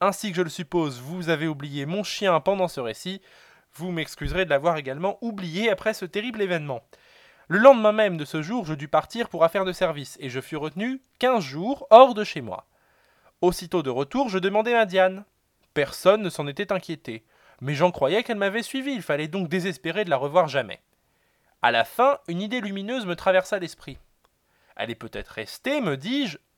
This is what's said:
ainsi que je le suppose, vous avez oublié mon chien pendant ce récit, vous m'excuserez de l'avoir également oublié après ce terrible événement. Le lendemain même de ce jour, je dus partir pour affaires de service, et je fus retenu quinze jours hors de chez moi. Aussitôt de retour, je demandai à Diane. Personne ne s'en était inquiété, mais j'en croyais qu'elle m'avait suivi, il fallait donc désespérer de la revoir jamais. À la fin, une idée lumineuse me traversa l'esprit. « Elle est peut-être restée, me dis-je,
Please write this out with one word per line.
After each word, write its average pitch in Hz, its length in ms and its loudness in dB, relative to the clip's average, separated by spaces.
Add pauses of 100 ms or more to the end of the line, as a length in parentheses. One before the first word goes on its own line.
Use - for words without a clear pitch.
ainsi 196 300 0
que 165 40 -6
je 185 60 0
le 170 80 0
suppose, 156 500 -4
vous 160 300 -8
avez 160 180 0
oublié 143 380 -6
mon 190 180 -4
chien 180 380 2
pendant 190 260 0
ce 143 140 -6
récit, 180 400 -6 (540)
vous 180 160 -8
m'excuserez 160 540 -4
de 160 40 -4
l'avoir 151 280 2
également 147 440 -4
oublié 202 480 -4
après 214 240 0
ce 196 120 -10
terrible 214 360 -6
événement. 151 420 -4 (640)
Le 180 120 2
lendemain 226 340 10
même 208 240 2
de 151 80 -4
ce 156 160 -4
jour, 196 240 -4
je 156 80 -4
dus 147 160 -8
partir 214 400 -2
pour 165 140 0
affaires 190 220 2
de 185 60 -4
service, 160 480 -4
et 135 100 -8
je 127 120 -6
fus - 160 -8
retenu 190 440 -6 (180)
quinze 240 240 2
jours 165 460 -6
hors 247 240 12
de 208 100 -4
chez - 180 -10
moi. 98 240 -12 (720)
Aussitôt 175 420 0
de 135 80 -4
retour, 143 400 -2
je 190 100 -2
demandai 214 340 0
à 226 120 4
Diane. 190 400 2 (480)
Personne 185 480 4
ne 185 80 -2
s'en 151 180 -6
était 196 260 -6
inquiété, 156 520 -8 (360)
mais 139 140 -4
j'en 175 160 4
croyais 175 320 2
qu'elle 233 140 -4
m'avait 202 240 -2
suivi, 269 320 -6
il 208 80 -6
fallait 151 260 -2
donc 180 200 -4
désespérer 180 580 -2
de 175 40 -6
la 143 80 2
revoir 147 300 2
jamais. 123 340 -4 (800)
À 120 100 4
la 117 140 4
fin, 269 420 2
une 170 140 -4
idée 220 200 -6
lumineuse 202 440 -6
me 175 100 -4
traversa 185 420 2
l'esprit. « 160 400 -12 (800)
Elle 113 160 -6
est 123 40 -8
peut-être 107 340 -12
restée, 262 520 -6
me 156 160 -2
dis-je, 208 400 -6 (200)